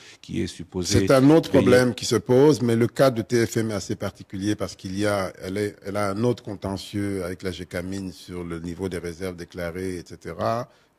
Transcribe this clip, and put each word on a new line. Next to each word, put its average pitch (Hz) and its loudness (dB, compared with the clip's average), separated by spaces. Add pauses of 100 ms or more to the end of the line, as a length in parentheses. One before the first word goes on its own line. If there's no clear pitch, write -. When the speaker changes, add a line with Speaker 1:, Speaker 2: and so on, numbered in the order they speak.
(220)
Speaker 1:
qui 95 -6
est 92 -2
supposée 92 -2
Speaker 2:
C'est 117 4
un 135 6
autre 156 6
Speaker 1:
payer. 135 6
Speaker 2:
problème 123 6
qui - -10
se 120 0
pose, 127 4
mais 117 2
le 139 4
cas 135 4
de 113 -2
T 117 2
F - -2
M 113 -2
est 107 -4
assez 98 -6
particulier 101 -6
parce 95 -8
qu'il 95 -10
y 104 0
a, 101 0 (100)
elle 95 -6
est, 104 -4 (100)
elle 98 -6
a 104 -2
un 101 -4
autre 123 0
contentieux 98 -6
avec 90 -8
la 95 -4
gécamine 92 -8
sur 90 -12
le 85 -8
niveau 87 -6
des 90 -6
réserves 87 -8
déclarées, 87 -8
et 82 -12
cetera. 101 -6 (320)